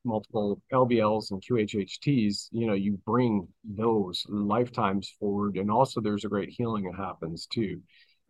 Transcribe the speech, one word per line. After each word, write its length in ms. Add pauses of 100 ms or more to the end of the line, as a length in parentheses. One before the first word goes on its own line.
multiple 560 (120)
L 120
B 160
Ls 300
and 100
Q 180
H 180
H 240
Ts, 500
you 160
know, 80
you 320
bring 400 (180)
those 640
lifetimes 800 (120)
forward. 360
And 140
also 300
there's 240
a 40
great 200
healing 360
that 120
happens 500
too. 340 (500)